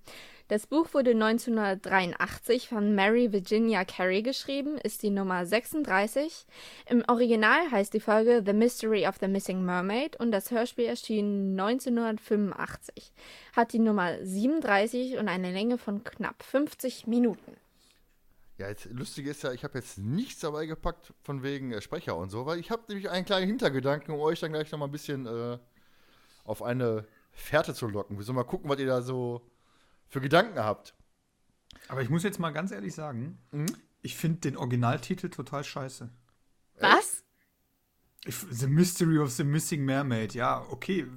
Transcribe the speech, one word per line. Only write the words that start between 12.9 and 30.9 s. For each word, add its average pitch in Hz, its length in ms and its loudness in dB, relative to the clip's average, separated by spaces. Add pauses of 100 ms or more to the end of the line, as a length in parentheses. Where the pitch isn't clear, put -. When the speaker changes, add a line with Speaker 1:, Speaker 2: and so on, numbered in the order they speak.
Speaker 1:
Hat 233 160 4
die 233 60 2
Nummer 208 440 2
siebenunddreißig 233 920 0
und 208 120 0
eine 180 220 -2
Länge 226 280 0
von 208 260 -6
knapp - 380 -8
fünfzig - 640 -4
Minuten. 233 500 0 (1000)
Speaker 2:
Ja, 98 120 -10
jetzt, 104 180 -12
lustig 127 400 -10
ist 143 180 -8
ja, 135 80 -4
ich - 100 -10
hab 143 140 -10
jetzt - 220 -10
nichts 139 420 -4
dabei 156 260 -6
gepackt 160 560 -8
von 135 220 -8
wegen, 135 260 -6
äh, 107 100 -6
Sprecher 135 360 -6
und 92 140 -6
so, 113 140 -8
weil 165 140 -4
ich 170 140 -8
hab 226 160 -6
nämlich 196 200 -6
einen 180 160 -2
kleinen 190 220 2
Hintergedanken, 147 680 0
um 147 60 -4
euch 156 220 0
dann 160 100 -4
gleich 156 220 -4
noch 156 80 -6
mal 143 60 -4
ein 139 40 -8
bisschen, 143 360 -6
äh, 117 320 -4 (840)
auf 107 200 -6
eine 117 440 0 (240)
Fährte - 420 0
zu 127 140 -6
locken. 101 300 -6
Wir 101 80 -10
sollen 123 100 -6
mal 123 80 0
gucken, - 260 -6
was 139 120 0
ihr 135 60 -2
da 127 140 2
so 123 480 -6 (600)
für 135 120 -6
Gedanken 165 380 4
habt. 107 360 -2 (920)